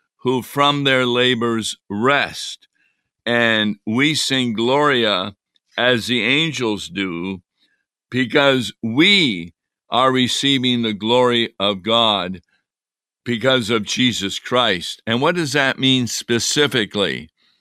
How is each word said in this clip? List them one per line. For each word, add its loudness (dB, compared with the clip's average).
who 0
from 0
their 2
labors 0
rest." -2
And 0
we 0
sing -2
Gloria 0
as 2
the 0
angels -2
do, -6
because 2
we 2
are 2
receiving 0
the -2
glory 2
of -2
God 0
because 0
of 0
Jesus -2
Christ. -2
And 0
what 2
does -2
that 0
mean 2
specifically? -2